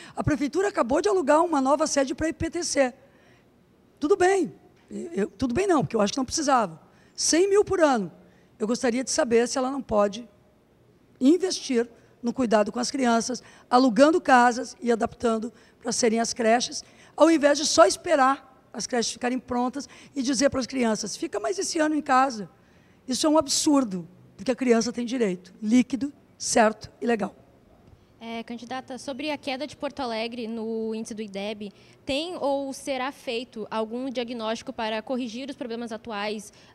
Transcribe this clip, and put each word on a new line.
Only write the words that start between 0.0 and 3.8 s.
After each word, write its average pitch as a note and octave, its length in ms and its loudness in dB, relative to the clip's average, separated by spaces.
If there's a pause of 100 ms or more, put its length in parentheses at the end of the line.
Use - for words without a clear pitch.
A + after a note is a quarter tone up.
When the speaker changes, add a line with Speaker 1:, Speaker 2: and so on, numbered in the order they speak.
Speaker 1:
A - 80 -6
prefeitura D4 440 0
acabou D4 320 0
de G4 80 0
alugar E4 360 4
uma D#4+ 180 0
nova C#4+ 240 2
sede C#4 300 0
para D#4 100 -4
a D#4+ 40 0
I D#4+ 40 -4
P - 160 -6
T E4+ 140 -6
C. C4 300 0 (1080)